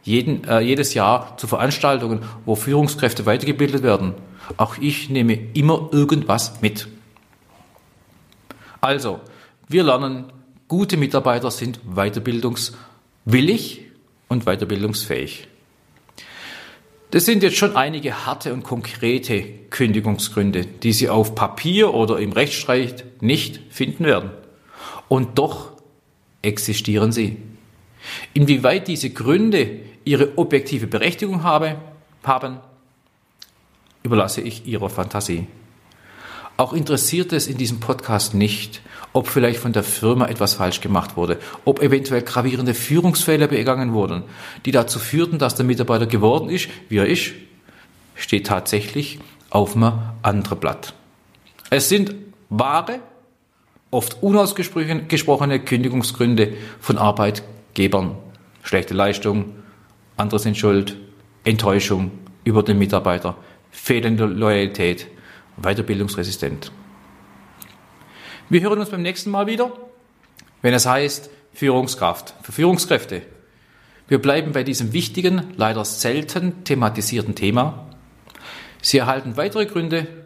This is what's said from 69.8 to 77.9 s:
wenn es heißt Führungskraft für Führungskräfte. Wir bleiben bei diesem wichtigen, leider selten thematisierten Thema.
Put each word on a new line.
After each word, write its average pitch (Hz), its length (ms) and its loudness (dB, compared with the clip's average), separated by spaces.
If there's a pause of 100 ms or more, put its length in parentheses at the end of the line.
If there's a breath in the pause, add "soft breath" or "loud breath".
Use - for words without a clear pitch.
wenn 123 100 4
es 123 140 4
heißt 139 440 0 (220 loud breath)
Führungskraft 123 920 0
für - 100 -16
Führungskräfte. 143 720 0 (840 soft breath)
Wir 139 140 2
bleiben 147 300 0
bei 135 100 0
diesem 120 300 -4
wichtigen, 180 640 -2
leider 110 280 0
selten 156 800 -2
thematisierten 117 720 0
Thema. 123 520 0 (920 loud breath)